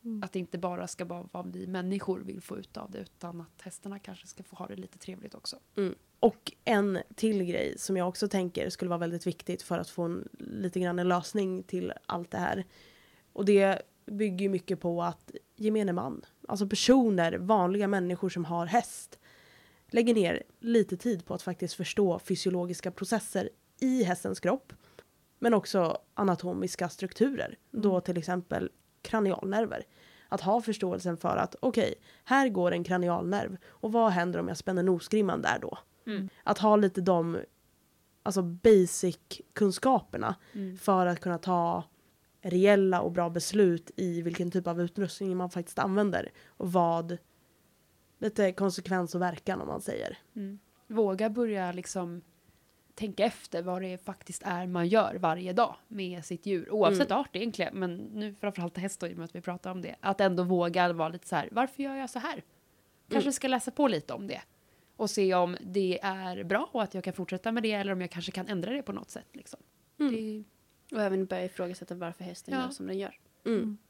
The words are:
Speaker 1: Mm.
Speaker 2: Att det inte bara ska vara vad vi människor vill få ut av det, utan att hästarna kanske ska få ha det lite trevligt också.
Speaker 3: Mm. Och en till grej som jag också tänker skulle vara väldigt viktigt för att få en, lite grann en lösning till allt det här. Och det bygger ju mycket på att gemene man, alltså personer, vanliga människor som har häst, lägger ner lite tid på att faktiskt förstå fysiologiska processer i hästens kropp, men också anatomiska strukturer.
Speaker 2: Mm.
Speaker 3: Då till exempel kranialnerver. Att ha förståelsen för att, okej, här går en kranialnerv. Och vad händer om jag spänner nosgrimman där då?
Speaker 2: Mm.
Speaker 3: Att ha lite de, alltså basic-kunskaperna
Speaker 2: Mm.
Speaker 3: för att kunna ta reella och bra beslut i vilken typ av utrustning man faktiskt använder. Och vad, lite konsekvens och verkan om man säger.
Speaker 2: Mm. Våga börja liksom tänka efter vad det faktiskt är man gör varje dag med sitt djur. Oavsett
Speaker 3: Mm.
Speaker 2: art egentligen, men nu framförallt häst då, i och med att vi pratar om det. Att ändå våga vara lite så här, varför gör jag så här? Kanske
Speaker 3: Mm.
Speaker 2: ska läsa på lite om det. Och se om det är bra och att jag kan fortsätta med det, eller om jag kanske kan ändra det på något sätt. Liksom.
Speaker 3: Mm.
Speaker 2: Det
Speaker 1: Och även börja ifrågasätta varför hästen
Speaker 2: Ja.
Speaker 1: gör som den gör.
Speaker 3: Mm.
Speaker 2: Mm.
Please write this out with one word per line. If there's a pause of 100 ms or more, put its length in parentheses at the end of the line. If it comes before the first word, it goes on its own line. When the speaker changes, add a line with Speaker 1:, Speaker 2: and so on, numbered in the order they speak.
Speaker 1:
Mm.
Speaker 2:
Att
det
inte
bara
ska
vara
vad
vi
människor
vill
få
ut
av
det,
utan
att
hästarna
kanske
ska
få
ha
det
lite
trevligt
också. (180)
Speaker 3:
Mm. (240)
Och (120)
en (160)
till
grej
som
jag
också
tänker
skulle
vara
väldigt
viktigt
för
att
få
en, (120)
lite
grann
en
lösning
till (120)
allt
det
här. (680)
Och
det (240)
bygger
ju
mycket
på
att (240)
gemene
man, (260)
alltså
personer,
vanliga
människor
som
har
häst, (680)
lägger
ner (160)
lite
tid
på
att
faktiskt
förstå
fysiologiska
processer (300)
i
hästens
kropp, (640)
men
också (160)
anatomiska
strukturer. (160)
Speaker 2:
Mm.
Speaker 3:
Då
till
exempel (320)
kranialnerver. (460)
Att
ha
förståelsen
för
att,
okej, (300)
här
går
en
kranialnerv. (100)
Och
vad
händer
om
jag
spänner
nosgrimman
där
då? (280)
Speaker 2:
Mm. (140)
Speaker 3:
Att
ha
lite
de, (840)
alltså
basic-kunskaperna (180)
Speaker 2:
Mm.
Speaker 3:
för
att
kunna
ta (580)
reella
och
bra
beslut
i
vilken
typ
av
utrustning
man
faktiskt
använder. (160)
Och
vad, (1040)
lite
konsekvens
och
verkan
om
man
säger. (180)
Speaker 2:
Mm. (280)
Våga
börja
liksom (760)
tänka
efter
vad
det
faktiskt
är
man
gör
varje
dag (120)
med
sitt
djur.
Oavsett
Speaker 3:
Mm.
Speaker 2:
art
egentligen,
men
nu
framförallt
häst
då,
i
och
med
att
vi
pratar
om
det.
Att
ändå
våga
vara
lite
så
här,
varför
gör
jag
så
här? (680)
Kanske
Speaker 3:
Mm.
Speaker 2:
ska
läsa
på
lite
om
det. (540)
Och
se
om
det
är
bra
och
att
jag
kan
fortsätta
med
det,
eller
om
jag
kanske
kan
ändra
det
på
något
sätt.
Liksom. (400)
Speaker 3:
Mm.
Speaker 2:
Det (520)
Speaker 1:
Och
även
börja
ifrågasätta
varför
hästen
Speaker 2:
Ja.
Speaker 1:
gör
som
den
gör. (260)
Speaker 3:
Mm.
Speaker 2:
Mm. (120)